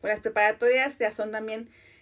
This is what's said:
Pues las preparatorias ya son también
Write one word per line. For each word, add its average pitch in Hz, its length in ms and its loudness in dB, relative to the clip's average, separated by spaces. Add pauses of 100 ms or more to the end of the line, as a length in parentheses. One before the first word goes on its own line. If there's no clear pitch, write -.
Pues 202 80 0
las 208 80 -2
preparatorias 240 760 2
ya 220 160 -2
son 214 180 -6
también 220 380 -8 (320)